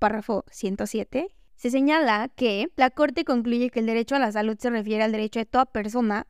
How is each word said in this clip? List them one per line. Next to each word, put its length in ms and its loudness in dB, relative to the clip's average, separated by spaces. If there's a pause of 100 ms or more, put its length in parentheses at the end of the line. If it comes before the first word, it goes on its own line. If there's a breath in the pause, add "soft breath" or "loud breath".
párrafo 500 -2
ciento 360 -4
siete, 500 -6 (180)
se 160 -4
señala 640 2
que 400 0
la 160 4
Corte 340 0
concluye 460 0
que 100 -4
el 60 0
derecho 300 0
a 20 2
la 140 0
salud 260 -2
se 120 -2
refiere 340 0
al 80 2
derecho 260 -4
de 80 -2
toda 200 2
persona 640 -2